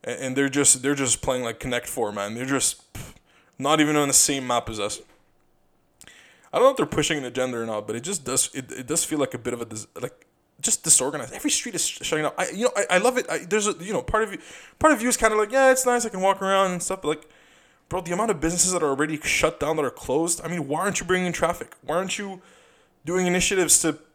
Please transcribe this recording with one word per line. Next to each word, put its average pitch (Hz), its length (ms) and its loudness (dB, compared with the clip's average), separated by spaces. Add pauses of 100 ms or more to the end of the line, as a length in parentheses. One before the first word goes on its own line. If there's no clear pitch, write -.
And, 120 160 -8
and 131 160 -4
they're 139 140 2
just, 135 320 4
they're 143 140 0
just 131 260 -2
playing, 127 220 -2
like, 117 180 -6
Connect 123 260 -4
Four, 110 240 -2
man. 101 220 -4
They're 123 120 -6
just, - 480 -2
pff, - 200 -14 (460)
not 147 200 2
even 151 160 4
on 147 120 4
the 135 60 0
same 135 340 2
map 120 220 0
as 107 100 -8
us. 104 200 -4 (1500)
I - 60 -2
don't 233 60 4
know 269 80 8
if 262 60 -4
they're 170 100 2
pushing 151 320 0
an 131 60 -8
agenda 123 320 -2
or 113 80 -4
not, 107 200 -4
but 110 100 -6
it 120 60 -6
just 165 240 -8
does, - 280 -2
it, 131 180 -10
it 123 160 -12
does 160 180 -2
feel 151 140 -4
like 131 160 0
a - 20 -8
bit 120 160 -6
of 120 80 -8
a 117 40 -6
dis-, 107 220 -14 (140)
like, - 220 -12 (420)
just - 200 0
disorganized. 147 500 0
Every - 180 -4
street 226 240 -4
is - 100 -2
sh-, - 160 -8
shutting 156 220 0
down. 147 140 -2
I, 185 120 -2
you 202 160 -4
know, - 100 4
I, 196 200 0
I - 20 6
love 247 200 4
it. 220 120 -2
I, 156 100 -2
there's 202 280 0
a, 202 120 0
you 190 140 -8
know, - 80 0
part 220 220 0
of 202 80 -6
you, 190 80 -10 (400)
part 311 140 6
of 214 80 0
you 240 80 0
is - 80 0
kinda 220 180 2
like, 208 160 2
"Yeah, 262 200 6
it's 254 140 2
nice. 240 200 2
I 220 40 -4
can 185 120 -6
walk 190 200 2
around 190 300 2
and 175 100 -4
stuff." 185 200 -6
But, 151 80 -2
like, 156 200 -4 (600)
bro, 180 120 -2
the 170 120 -4
amount 214 180 0
of 160 80 0
businesses 170 320 2
that 175 100 2
are 151 80 2
already 147 320 0
shut - 380 0
down, 151 160 0
that 151 100 0
are 120 60 -2
closed, 165 520 -2
I 165 40 -8
mean, 165 200 -4
why 147 140 -2
aren't 196 180 -2
you 175 60 -6
bringing 180 220 2
in 175 60 -2
traffic? - 500 -2
Why 143 140 -2
aren't 185 200 -4
you 190 240 -10 (640)
doing 180 220 0
initiatives 180 540 2
to 156 180 0 (160)